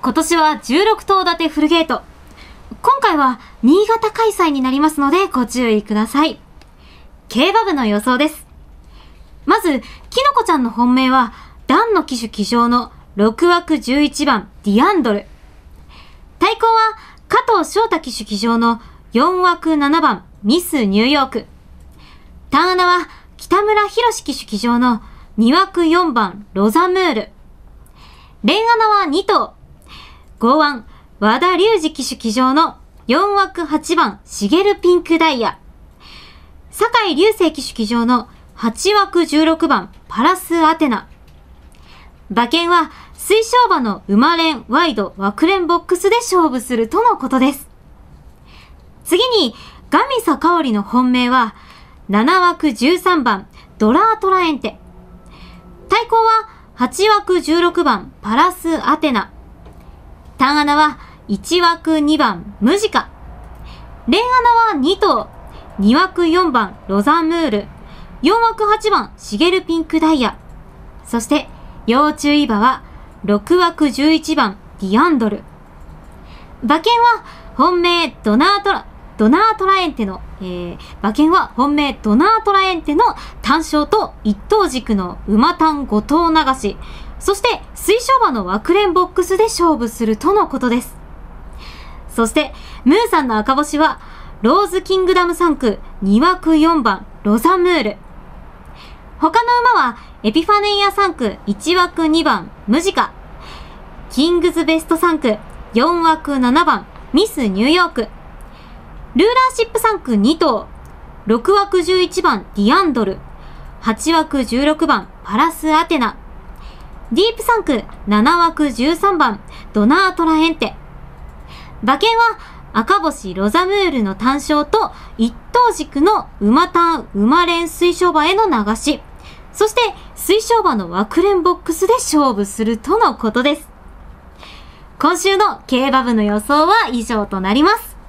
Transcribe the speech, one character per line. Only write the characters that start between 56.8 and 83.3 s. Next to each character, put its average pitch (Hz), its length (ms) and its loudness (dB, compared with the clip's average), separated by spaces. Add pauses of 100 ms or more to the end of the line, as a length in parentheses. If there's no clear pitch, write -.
枠 403 320 2
十 339 200 0
六 349 220 0
番、 226 280 -2 (120)
パ 208 140 -2
ラ 359 140 2
ス 330 320 -4
ア 302 140 0
テ 302 140 0
ナ。 208 180 -2 (1120)
単 285 160 2
穴 294 180 0
は、 302 220 2 (300)
一 320 340 -2
枠 339 380 0
二 294 180 2
番、 202 440 -2
ム 262 140 4
ジ 415 140 -2
カ。 - 200 -2 (960)
連 359 160 2
穴 480 500 4
は - 0 -
二 311 240 0
頭。 262 320 0 (480)
二 208 180 4
枠 359 320 2
四 339 240 2
番、 214 240 -2 (120)
ロ 196 160 0
ザ 311 180 2
ム 320 140 0
ー 330 160 0
ル。 202 160 -4 (560)
四 427 180 4
枠 453 260 0
八 427 220 0
番、 294 300 -2
シ - 180 -10
ゲ 339 140 2
ル 370 120 0
ピ 330 140 -4
ン 320 80 -4
ク 320 140 -2
ダ 320 140 2
イ 269 80 0
ヤ。 214 140 -2 (720)
そ - 140 -4
し - 100 -10
て、 294 180 0 (380)
要 285 280 2
注 294 200 0
意 294 120 2
馬 220 140 -2
は、 254 220 2 (420)
六 208 360 0
枠 339 320 0
十 294 220 2
一 311 220 -2
番、 226 220 -2 (220)
デ 190 80 -6
ィ 202 120 2
ア 339 100 4
ン 285 100 2
ド 220 100 0
ル。 - 140 -8 (1200)
馬 285 160 0
券 466 200 0
は、 466 240 2 (320)
本 349 260 2
命、 349 260 0 (160)
ド 214 120 0
ナ 392 260 2
ー - 20 -16
ト 403 100 0
ラ、 - 140 -6 (320)
ド 214 100 4
ナ 403 240 4
ー 440 60 -4
ト 381 80 0
ラ 381 100 4
エ 370 120 -2
ン - 40 -8
テ 214 140 -4
の、 190 140 -10 (200)
え - 20 -10
ー、 175 340 -10 (260)
馬 208 100 0
券 294 160 2
は 339 260 2
本 285 200 0
命、 285 260 -2
ド 214 140 0
ナ 415 260 4
ー - 20 -14
ト 403 80 0
ラ 392 120 2
エ 381 100 0
ン 330 80 -6
テ 294 140 -2
の 403 80 4 (400)